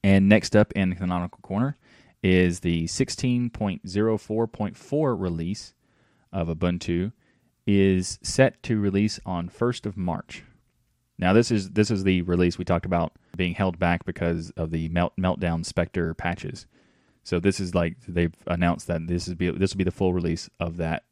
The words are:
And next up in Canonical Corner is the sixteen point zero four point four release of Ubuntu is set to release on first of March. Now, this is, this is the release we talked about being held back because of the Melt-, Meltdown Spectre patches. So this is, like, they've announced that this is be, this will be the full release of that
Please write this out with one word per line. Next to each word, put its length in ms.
And 260
next 260
up 180
in 220
Canonical 460
Corner 360
is 380
the 260
sixteen 640
point 400
zero 300
four 260
point 320
four 380
release 580
of 160
Ubuntu 640
is 560
set 400
to 180
release 460
on 240
first 380
of 100
March. 460
Now, 160
this 160
is, 220
this 180
is 140
the 180
release 380
we 60
talked 200
about 280
being 200
held 240
back 260
because 460
of 180
the 200
Melt-, 300
Meltdown 460
Spectre 480
patches. 540
So 160
this 200
is, 140
like, 220
they've 260
announced 420
that 200
this 200
is 60
be, 160
this 240
will 60
be 40
the 80
full 220
release 360
of 180
that 340